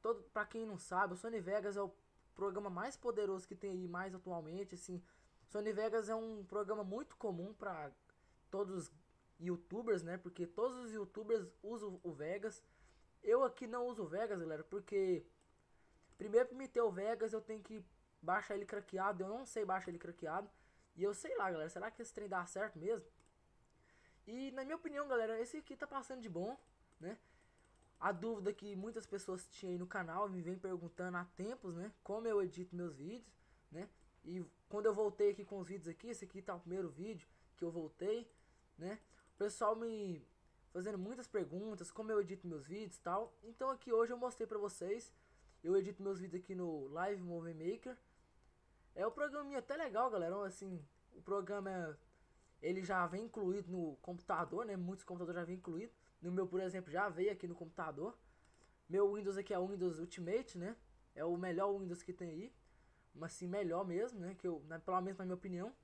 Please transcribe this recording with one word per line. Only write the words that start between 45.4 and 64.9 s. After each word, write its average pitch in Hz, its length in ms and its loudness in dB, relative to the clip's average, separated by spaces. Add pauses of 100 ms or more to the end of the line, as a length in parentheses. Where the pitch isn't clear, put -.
eu 175 120 6
edito 196 280 4
meus 196 160 0
vídeos 180 240 -4
aqui 196 100 -8
no 165 360 -2
Live 185 320 0
Movie 170 320 -4
Maker. 214 440 -4 (960)
É 190 120 2
um 226 60 4
programinha 277 480 -2
até 277 160 -4
legal, 254 340 2
galera, 196 360 2
assim, 185 380 -6 (300)
o - 80 -18
programa, 190 760 -2 (640)
ele 185 220 2
já 180 240 4
vem 190 180 -2
incluído 196 460 0
no 165 260 0
computador, 175 680 0
né? 208 100 -2
Muitos 185 300 -2
computadores 175 340 -4
já 170 60 -2
vem 180 120 -4
incluído. 180 360 -6 (280)
No 175 100 -2
meu, 185 140 4
por 180 160 0
exemplo, 185 300 -2
já 190 180 4
veio 180 220 2
aqui 185 160 -4
no 170 80 -6
computador. 160 600 -4 (720)
Meu 196 240 8
Windows 202 260 0
aqui 196 140 -2
é 190 60 4
o 180 100 2
Windows 180 300 0
Ultimate, 175 580 -2
né? 185 220 -4 (380)
É 156 100 -2
o 175 100 4
melhor 185 400 4
Windows 180 280 -4
que 180 100 -8
tem 175 160 -6
aí. 185 240 -8 (600)
Mas 160 200 -8
assim, 180 140 -6
melhor 175 360 2
mesmo, 202 360 0
né? 180 160 -4
Que 185 120 -2
eu, 156 200 0
na, 160 100 -6
pelo 185 240 4